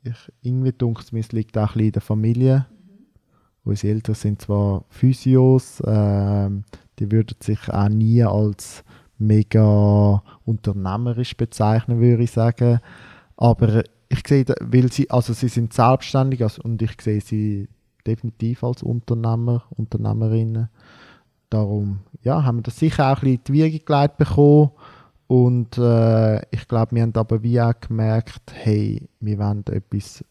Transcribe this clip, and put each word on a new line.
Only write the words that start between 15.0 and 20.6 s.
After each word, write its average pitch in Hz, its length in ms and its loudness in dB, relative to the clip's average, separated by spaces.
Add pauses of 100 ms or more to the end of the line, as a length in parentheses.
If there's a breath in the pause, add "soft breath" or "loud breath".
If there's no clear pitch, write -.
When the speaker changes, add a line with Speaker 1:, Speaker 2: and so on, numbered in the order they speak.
Speaker 1:
also 120 220 0
sie 123 160 -4
sind 117 240 -4
selbstständig, 131 680 0
also, 107 200 -4
und 113 200 -6
ich - 180 -6
sehe 104 200 -2
sie 104 480 -6 (380)
definitiv 113 580 -6
als 123 180 -6
Unternehmer, 117 880 -4
Unternehmerinnen. 110 1000 -4 (800 soft breath)